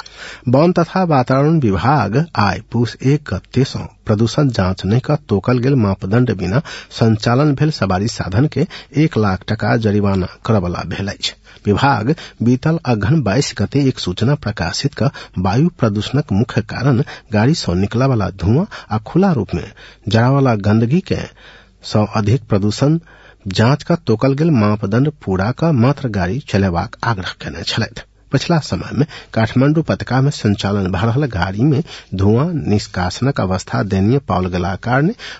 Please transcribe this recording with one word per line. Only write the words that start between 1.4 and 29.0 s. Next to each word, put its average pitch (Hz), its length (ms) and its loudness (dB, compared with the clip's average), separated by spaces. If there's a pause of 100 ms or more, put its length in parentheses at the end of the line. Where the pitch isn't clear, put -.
विभाग 110 560 0 (200)
आइ 202 280 0
पुस 117 400 -2
एक 143 220 2
गते - 380 -2
सँ - 160 -4 (220)
प्रदूषण 117 480 2
जांच 92 360 0
नहि 107 160 2
क 151 240 0
तोकल 110 340 0
गेल 131 160 2
मापदंड 110 580 2
बिना 95 280 0 (300)
संचालन 120 640 2
भेल 151 160 0
सवारी 98 360 -2
साधन 95 400 0
के 147 180 -2 (300)
एक 151 220 2
लाख 101 260 0
टका 107 340 -2
जरिमाना 101 500 2 (160)
करबला 90 420 0
भेल - 220 -6
अछि। - 260 -8 (300)
विभाग 107 500 2 (260)
बीतल 127 440 0
अगहन 123 380 0
बाइस 107 340 0
गते 117 280 0
एक 131 160 0
सूचना 113 380 0
प्रकाशित - 580 -4
क - 160 0 (260)
वायु 98 380 2
प्रदूषणक 107 560 -2
मुख्य 104 320 0
कारण 120 400 0 (260)
गाड़ी 113 260 2
सँ - 200 -2
निकलय 131 320 0
वाला 110 280 0
धुआं 110 300 2 (200)
आ - 180 -4
खुला 190 300 2
रूप 110 220 -2
में - 160 -8 (340)
जरावला 123 560 4
गंदगी 113 420 2
के - 180 -4 (640)
सँ 107 300 0
अधिक 107 300 0
प्रदूषण 110 560 2 (460)
जांच 113 380 2
क 170 180 0
तोकल 123 320 0
गेल 156 240 2
मापदंड 107 600 2
पूरा 95 360 -2
क 165 240 0
मात्र 127 320 0
गाड़ी 95 360 -2
चलेबाक 92 560 0
आग्रह 98 360 -4
केने 73 280 -12
छलथि। - 360 -4 (240)
पछिला 165 340 0
समय - 320 -6
में 117 140 0 (240)